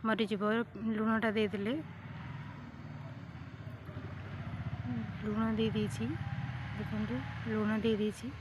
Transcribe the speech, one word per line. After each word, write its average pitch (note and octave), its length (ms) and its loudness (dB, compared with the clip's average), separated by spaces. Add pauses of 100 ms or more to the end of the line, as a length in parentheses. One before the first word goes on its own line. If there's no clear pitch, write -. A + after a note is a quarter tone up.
ମରିଯିବ G#3+ 500 4 (360)
ଲୁଣଟା A3 420 4
ଦେଇଦେଲେ। G#3 460 2 (3500)
ଲୁଣ G#3+ 340 2
ଦେଇ A3 180 4
ଦେଇଛି, G#3+ 380 0 (640)
ଦେଖନ୍ତୁ G#3+ 480 0 (260)
ଲୁଣ G#3+ 340 4
ଦେଇ A3 180 6
ଦେଇଛି। G#3+ 440 0